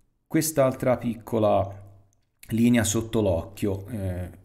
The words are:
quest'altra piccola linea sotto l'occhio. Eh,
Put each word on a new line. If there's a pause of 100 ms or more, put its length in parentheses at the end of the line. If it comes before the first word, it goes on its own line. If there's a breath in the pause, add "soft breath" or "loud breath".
(280)
quest'altra
piccola (520)
linea
sotto
l'occhio.
Eh, (160)